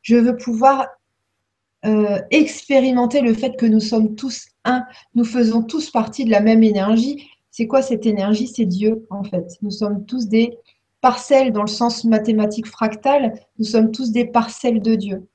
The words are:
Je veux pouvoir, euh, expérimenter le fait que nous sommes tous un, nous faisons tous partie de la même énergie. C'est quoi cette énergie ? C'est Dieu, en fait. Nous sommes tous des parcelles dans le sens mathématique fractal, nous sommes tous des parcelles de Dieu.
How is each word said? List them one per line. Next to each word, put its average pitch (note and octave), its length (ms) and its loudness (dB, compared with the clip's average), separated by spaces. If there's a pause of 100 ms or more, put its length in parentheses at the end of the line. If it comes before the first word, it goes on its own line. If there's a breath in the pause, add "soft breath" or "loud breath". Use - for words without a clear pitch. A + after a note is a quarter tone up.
Je A3+ 140 2
veux A#3+ 200 4
pouvoir, A#3+ 520 0 (960)
euh, G#3 340 2 (120)
expérimenter C4 880 2
le A#3 120 2
fait B3+ 240 -4
que A#3+ 80 0
nous A3 160 4
sommes A3 340 0
tous - 320 -10 (160)
un, B3 220 -2 (300 loud breath)
nous A#3+ 100 2
faisons A3+ 380 2
tous D#4 280 -6
partie A3+ 320 -4
de A3+ 80 0
la G#3 80 4
même A3 240 6
énergie. A3 640 0 (240 loud breath)
C'est A#3 160 -6
quoi C4+ 140 2
cette A#3+ 240 -4
énergie ? G#3 420 0
C'est - 180 -2
Dieu, G#3 440 -2
en G3+ 140 -10
fait. F3 380 -8
Nous G#3 100 -6
sommes G#3 340 -6
tous B3 220 -6
des A3+ 300 0 (440 soft breath)
parcelles C4 500 2
dans G#3 100 -2
le G#3 60 -2
sens A#3 380 -4
mathématique G#3+ 600 0
fractal, A#3 680 -2 (260 loud breath)
nous A3 60 -2
sommes A3 260 2
tous B3+ 200 -6
des A#3+ 140 0
parcelles A#3 560 -2
de A3 140 2
Dieu. G3 400 -8